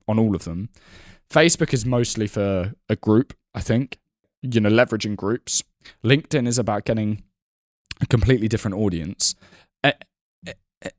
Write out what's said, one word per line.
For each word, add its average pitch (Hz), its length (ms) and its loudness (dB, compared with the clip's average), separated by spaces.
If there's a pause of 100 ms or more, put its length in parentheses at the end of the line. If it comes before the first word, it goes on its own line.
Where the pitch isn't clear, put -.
on 110 120 0
all 110 160 2
of 87 100 -4
them. 87 260 -8 (600)
Facebook 160 440 2
is 113 100 0
mostly 120 420 0
for 98 460 -2 (160)
a 110 80 0
group, 110 380 2 (200)
I 101 60 -8
think, 120 380 -2 (420)
you 123 200 0
know, 104 100 4
leveraging 110 460 2
groups. - 460 -4 (400)
LinkedIn 139 460 0
is 120 100 0
about 107 280 -2
getting 107 380 -2 (760)
a - 60 -2
completely 110 420 2
different 104 300 -4
audience. 90 560 -2 (500)
Eh, 139 80 2 (540)
eh, 139 60 -12 (300)
eh, - 60 -10 (100)